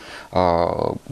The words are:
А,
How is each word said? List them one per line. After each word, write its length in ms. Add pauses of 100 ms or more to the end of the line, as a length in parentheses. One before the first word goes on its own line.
(320)
А, 360 (440)